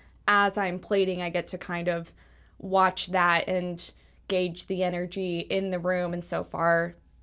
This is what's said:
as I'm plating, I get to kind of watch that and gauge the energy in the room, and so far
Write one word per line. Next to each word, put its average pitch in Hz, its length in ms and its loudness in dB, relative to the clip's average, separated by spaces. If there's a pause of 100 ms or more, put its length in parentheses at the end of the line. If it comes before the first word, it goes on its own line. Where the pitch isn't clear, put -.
(260)
as 202 320 4
I'm 185 220 -2
plating, 185 420 2
I 175 80 -4
get 175 180 -2
to 180 100 -8
kind 170 300 -6
of 170 240 -2 (460)
watch 190 500 2
that 175 400 4
and 180 400 -4 (400)
gauge 180 380 -2
the 185 160 -2
energy 180 580 -2
in 190 300 -2
the 180 80 -2
room, 180 340 0
and 175 120 -6
so 170 180 -4
far 170 540 0 (260)